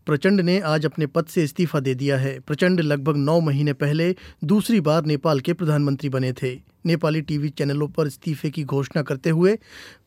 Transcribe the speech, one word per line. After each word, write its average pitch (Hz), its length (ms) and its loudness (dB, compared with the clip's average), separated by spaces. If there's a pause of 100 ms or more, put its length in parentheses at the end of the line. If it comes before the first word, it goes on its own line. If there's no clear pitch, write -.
प्रचंड 190 340 2
ने 180 200 2
आज 156 260 0
अपने 151 200 -2
पद 165 200 0
से 170 180 0
इस्तीफा 151 360 -2
दे 131 140 -2
दिया 139 240 0
है। 131 220 -4
प्रचंड 180 400 0
लगभग 147 360 0
नौ 147 240 2
महीने 147 320 0
पहले 156 440 0 (280)
दूसरी 208 360 2
बार 156 240 2
नेपाल 151 360 0
के 165 120 -2
प्रधानमंत्री 147 560 0
बने 131 240 -2
थे। 127 280 -6 (260)
नेपाली 160 340 0
टीवी 151 280 -2
चैनलों 147 400 -2
पर 151 180 0
इस्तीफे 147 440 -6
की 147 140 -6
घोषणा 139 380 -2
करते 139 280 -2
हुए 175 280 4 (480)